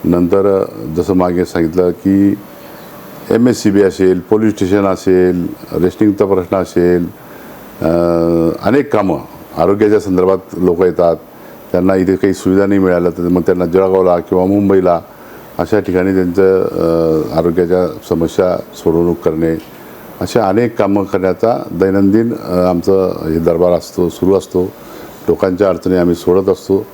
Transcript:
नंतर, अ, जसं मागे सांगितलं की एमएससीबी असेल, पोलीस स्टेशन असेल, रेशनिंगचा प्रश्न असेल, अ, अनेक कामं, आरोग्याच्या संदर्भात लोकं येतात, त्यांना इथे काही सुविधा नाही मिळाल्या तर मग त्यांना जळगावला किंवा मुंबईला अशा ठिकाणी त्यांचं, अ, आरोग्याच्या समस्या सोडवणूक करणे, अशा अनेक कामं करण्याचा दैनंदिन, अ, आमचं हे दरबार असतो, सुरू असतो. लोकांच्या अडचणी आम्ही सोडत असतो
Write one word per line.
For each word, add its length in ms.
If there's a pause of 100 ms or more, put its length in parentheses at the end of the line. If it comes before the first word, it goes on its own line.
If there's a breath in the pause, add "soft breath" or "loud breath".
नंतर, 560
अ, 40 (320)
जसं 180
मागे 300
सांगितलं 460
की 440 (960 loud breath)
एमएससीबी 520
असेल, 380
पोलीस 320
स्टेशन 320
असेल, 640 (260)
रेशनिंगचा 520
प्रश्न 320
असेल, 500 (760 loud breath)
अ, 80 (800)
अनेक 240
कामं, 260 (400)
आरोग्याच्या 420
संदर्भात 380 (140)
लोकं 320
येतात, 320 (560 loud breath)
त्यांना 220
इथे 220
काही 180
सुविधा 320
नाही 140
मिळाल्या 300
तर 120
मग 180
त्यांना 260
जळगावला 520
किंवा 280
मुंबईला 540 (580 loud breath)
अशा 220
ठिकाणी 340
त्यांचं, 480
अ, 760
आरोग्याच्या 600 (100)
समस्या 480
सोडवणूक 640
करणे, 560 (440 loud breath)
अशा 280
अनेक 300
कामं 260
करण्याचा 680
दैनंदिन, 640 (120)
अ, 100
आमचं 800
हे 60
दरबार 340
असतो, 360
सुरू 260
असतो. 300 (640 loud breath)
लोकांच्या 400
अडचणी 280
आम्ही 180
सोडत 340
असतो 460